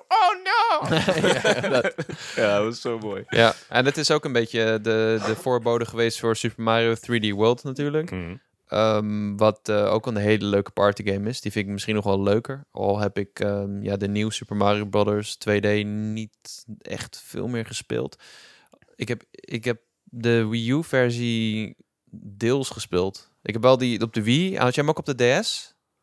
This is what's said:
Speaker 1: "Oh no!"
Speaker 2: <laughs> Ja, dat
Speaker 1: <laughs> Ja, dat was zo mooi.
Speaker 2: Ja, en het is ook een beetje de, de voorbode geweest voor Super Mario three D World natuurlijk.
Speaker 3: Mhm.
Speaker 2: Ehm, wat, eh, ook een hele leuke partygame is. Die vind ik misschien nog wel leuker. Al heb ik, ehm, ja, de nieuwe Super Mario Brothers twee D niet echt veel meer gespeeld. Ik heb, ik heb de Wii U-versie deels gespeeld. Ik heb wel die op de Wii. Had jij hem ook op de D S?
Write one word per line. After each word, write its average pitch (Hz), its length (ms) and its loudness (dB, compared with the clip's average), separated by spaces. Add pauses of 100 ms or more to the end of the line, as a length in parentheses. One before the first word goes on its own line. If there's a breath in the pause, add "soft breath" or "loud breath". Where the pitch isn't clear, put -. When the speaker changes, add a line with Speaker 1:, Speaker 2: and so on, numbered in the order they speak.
Speaker 1:
"Oh 392 260 4 (100)
no!" 427 460 0
Speaker 2:
<laughs> 165 380 2
Ja, 190 420 0
dat 131 260 0 (200)
Speaker 1:
<laughs> - 200 -12
Ja, 104 200 4
dat 104 80 2
was 117 180 -4
zo 120 180 -4
mooi. 104 280 -8
Speaker 2:
Ja, 117 260 6 (160)
en 123 160 2
het 139 120 0
is 151 140 0
ook 151 140 0
een 147 80 -4
beetje 113 480 0
de, 110 440 2
de 107 100 0
voorbode 117 500 0
geweest 117 340 0
voor 113 160 0
Super 117 280 -6
Mario 113 300 2
three 110 380 0
D 98 40 -2
World 117 280 4
natuurlijk. 143 480 -4
Speaker 3:
Mhm. 90 240 -8 (320)
Speaker 2:
Ehm, 104 680 0
wat, 107 320 2
eh, 104 240 2
ook 110 120 -2
een 117 100 -4
hele 104 300 2
leuke 101 260 0
partygame 101 580 0
is. 127 120 -8
Die 104 100 -6
vind 104 140 -2
ik 98 60 -6
misschien 101 240 -4
nog 101 80 0
wel 98 180 0
leuker. 117 500 -2
Al 101 280 0
heb 101 180 -2
ik, - 220 -8
ehm, 101 440 -4
ja, 98 140 -2
de 98 100 -4
nieuwe 104 260 -2
Super - 220 -10
Mario 104 300 2
Brothers 104 500 0
twee 104 240 0
D 104 260 2
niet 107 800 -8 (160)
echt - 440 -12
veel - 220 -8
meer 117 180 -4
gespeeld. - 520 -6 (800 loud breath)
Ik 113 120 -8
heb, 117 240 -6
ik - 340 -10
heb 120 160 -2 (220)
de 117 440 2
Wii 117 240 -2
U-versie 120 1040 0 (360)
deels 117 580 -2
gespeeld. - 600 -4 (120)
Ik 107 100 -6
heb 110 80 -2
wel 127 160 8
die 120 240 0
op 113 120 -4
de 107 100 0
Wii. 165 340 2
Had 123 180 2
jij 143 80 0
hem 147 60 2
ook 156 180 -4
op 131 100 -4
de 123 240 4
D 233 40 -6
S? - 300 -8 (280)